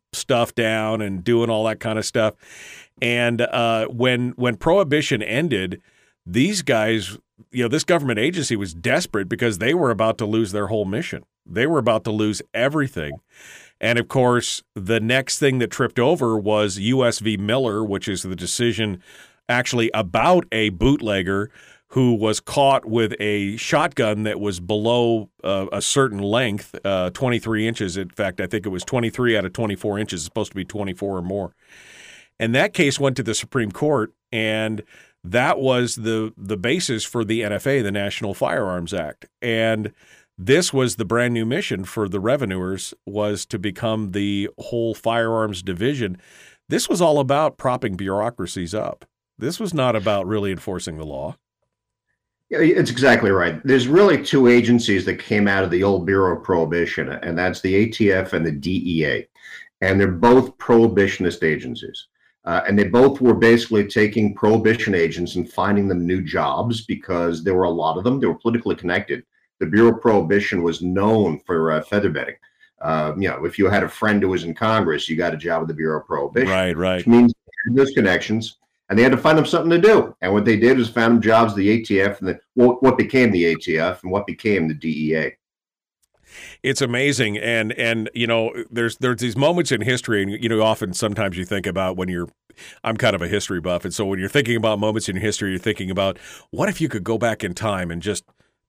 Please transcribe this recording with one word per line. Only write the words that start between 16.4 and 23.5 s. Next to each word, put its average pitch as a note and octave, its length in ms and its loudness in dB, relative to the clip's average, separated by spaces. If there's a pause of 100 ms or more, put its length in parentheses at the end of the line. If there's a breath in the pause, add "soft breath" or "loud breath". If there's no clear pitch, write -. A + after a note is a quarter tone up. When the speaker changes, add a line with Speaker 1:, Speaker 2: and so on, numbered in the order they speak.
Speaker 1:
U A#2+ 260 0
S A#2 160 0
v. G#2+ 160 -2
Miller, G#2+ 480 -2
which G2 240 -4
is F#2 140 -4
the F#2 140 -8
decision G2+ 680 -2 (460 soft breath)
actually A#2+ 480 0
about A2+ 560 2
a A2 180 0
bootlegger G2+ 800 0 (440 soft breath)
who B2+ 200 2
was G#2+ 260 0
caught C#3 460 2
with A2 340 0
a G#2 380 -2